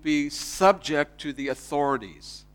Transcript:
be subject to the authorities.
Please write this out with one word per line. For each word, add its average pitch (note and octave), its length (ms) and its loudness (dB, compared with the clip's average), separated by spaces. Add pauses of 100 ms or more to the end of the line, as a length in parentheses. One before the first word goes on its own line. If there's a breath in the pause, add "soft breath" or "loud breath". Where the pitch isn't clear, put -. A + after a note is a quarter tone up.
be D3 280 0
subject D#3+ 880 2
to D3 160 -8
the C3+ 140 -4
authorities. C3 1040 -4